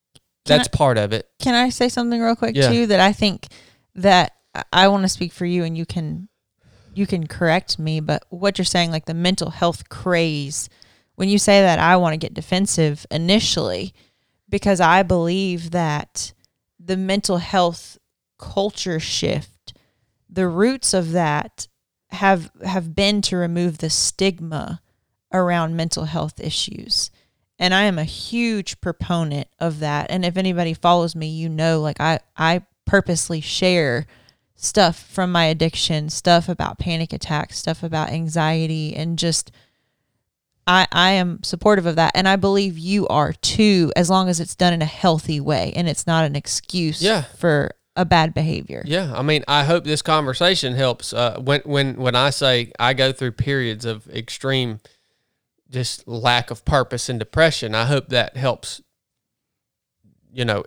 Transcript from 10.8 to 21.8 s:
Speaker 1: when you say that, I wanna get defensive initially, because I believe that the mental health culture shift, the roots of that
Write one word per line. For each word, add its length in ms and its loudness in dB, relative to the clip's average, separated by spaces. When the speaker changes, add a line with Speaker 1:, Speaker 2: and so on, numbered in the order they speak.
Speaker 1:
when 140 -2
you 80 4
say 240 6
that, 180 6
I 180 6
wanna 200 2
get 160 -8
defensive 760 0
initially, 840 0
because 320 2
I 220 6
believe 680 0
that 640 -4
the 180 -4
mental 400 0
health 600 0
culture 600 -4
shift, 760 -6
the 180 -2
roots 460 0
of 200 0
that 540 -2